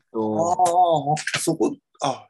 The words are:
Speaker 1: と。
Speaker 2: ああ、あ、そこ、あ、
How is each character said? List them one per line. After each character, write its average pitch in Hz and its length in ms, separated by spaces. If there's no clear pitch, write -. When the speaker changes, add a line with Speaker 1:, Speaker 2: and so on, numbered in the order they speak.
Speaker 1:
と。 107 260
Speaker 2:
あ 175 720
あ、 151 40
あ、 - 20
そ - 160
こ、 - 220
あ、 131 280